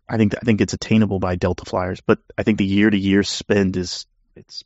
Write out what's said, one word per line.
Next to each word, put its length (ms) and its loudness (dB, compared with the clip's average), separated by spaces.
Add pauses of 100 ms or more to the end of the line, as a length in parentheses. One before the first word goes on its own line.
I 80 -6
think, 180 2
I 100 -10
think 160 2
it's 120 0
attainable 460 0
by 180 -2
Delta 280 -4
flyers, 360 -6
but 180 2 (200)
I 60 -4
think 140 2
the 60 2
year-to-year 580 2
spend 540 0
is, 300 -8 (300)
it's 300 -20